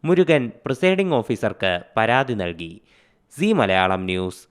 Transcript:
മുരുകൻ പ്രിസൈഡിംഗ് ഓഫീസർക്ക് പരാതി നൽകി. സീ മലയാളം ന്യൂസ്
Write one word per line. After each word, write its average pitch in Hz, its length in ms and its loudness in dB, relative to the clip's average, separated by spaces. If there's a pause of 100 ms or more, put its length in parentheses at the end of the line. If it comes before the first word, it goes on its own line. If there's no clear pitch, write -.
മുരുകൻ 165 400 2 (200)
പ്രിസൈഡിംഗ് 185 540 0
ഓഫീസർക്ക് 104 540 -2 (240)
പരാതി 123 460 2
നൽകി. 85 300 -8 (600)
സീ 202 160 -2 (120)
മലയാളം 95 500 2
ന്യൂസ് 92 400 -4